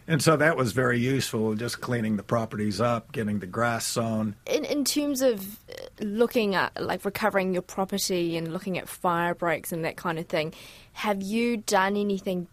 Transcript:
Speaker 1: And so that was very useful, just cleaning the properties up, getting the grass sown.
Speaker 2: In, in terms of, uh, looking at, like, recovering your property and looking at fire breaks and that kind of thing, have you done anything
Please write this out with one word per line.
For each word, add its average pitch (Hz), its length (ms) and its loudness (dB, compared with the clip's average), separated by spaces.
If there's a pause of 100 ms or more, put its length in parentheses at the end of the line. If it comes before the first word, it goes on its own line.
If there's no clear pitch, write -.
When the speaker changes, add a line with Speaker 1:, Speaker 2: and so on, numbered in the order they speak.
Speaker 1:
And 156 140 2
so 160 160 6
that 156 180 4
was 123 160 2
very 123 260 2
useful, 117 560 0
just 117 280 -6
cleaning 110 340 0
the 98 60 -2
properties 107 580 0
up, 120 320 2
getting 104 280 -2
the 95 60 -8
grass 113 400 0
sown. 110 500 -2 (100)
Speaker 2:
In, 277 180 0
in 285 200 -2
terms 294 360 0
of, 208 380 0 (100)
uh, - 60 -14 (260)
looking 214 540 2
at, - 260 0
like, - 240 -4
recovering 196 480 0
your 180 100 0
property 180 760 -2
and 165 160 -4
looking 185 240 -4
at - 100 -8
fire 175 460 0
breaks 170 360 -2
and 165 140 -4
that - 140 -4
kind 165 200 -4
of 170 80 -6
thing, 160 280 -2 (400)
have 208 280 -2
you 226 360 0
done 202 400 2
anything 196 540 -2